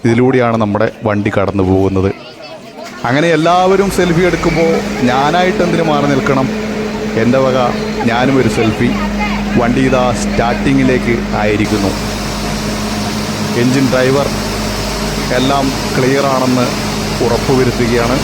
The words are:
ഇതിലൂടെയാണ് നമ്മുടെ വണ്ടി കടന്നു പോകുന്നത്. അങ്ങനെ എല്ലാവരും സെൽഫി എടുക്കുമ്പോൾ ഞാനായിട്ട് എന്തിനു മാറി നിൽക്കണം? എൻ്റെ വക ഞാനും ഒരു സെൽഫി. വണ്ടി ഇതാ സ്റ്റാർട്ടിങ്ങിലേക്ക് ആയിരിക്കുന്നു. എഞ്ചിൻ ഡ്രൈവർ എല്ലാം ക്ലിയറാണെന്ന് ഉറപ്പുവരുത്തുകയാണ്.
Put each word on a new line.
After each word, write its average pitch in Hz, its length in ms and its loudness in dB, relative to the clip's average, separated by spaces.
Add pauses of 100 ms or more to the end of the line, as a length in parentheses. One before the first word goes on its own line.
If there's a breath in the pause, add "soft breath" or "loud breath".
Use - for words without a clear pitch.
ഇതിലൂടെയാണ് 120 580 4
നമ്മുടെ 104 240 0 (200)
വണ്ടി 104 300 0
കടന്നു 95 320 0
പോകുന്നത്. 95 400 2 (960)
അങ്ങനെ 143 200 2 (100)
എല്ലാവരും 185 600 4
സെൽഫി 175 320 2
എടുക്കുമ്പോൾ 160 420 2 (380)
ഞാനായിട്ട് 165 560 2
എന്തിനു 170 260 0
മാറി 143 220 2
നിൽക്കണം? 135 360 0 (760)
എൻ്റെ 123 220 2
വക 131 120 2 (520)
ഞാനും 127 320 2
ഒരു 117 160 2
സെൽഫി. 113 320 0 (680)
വണ്ടി 123 300 2
ഇതാ 127 160 2 (180)
സ്റ്റാർട്ടിങ്ങിലേക്ക് 120 920 0 (260)
ആയിരിക്കുന്നു. 104 500 0 (1700)
എഞ്ചിൻ 131 300 2
ഡ്രൈവർ 131 360 2 (1120)
എല്ലാം 139 260 0 (300)
ക്ലിയറാണെന്ന് 131 680 2 (600)
ഉറപ്പുവരുത്തുകയാണ്. 120 1000 0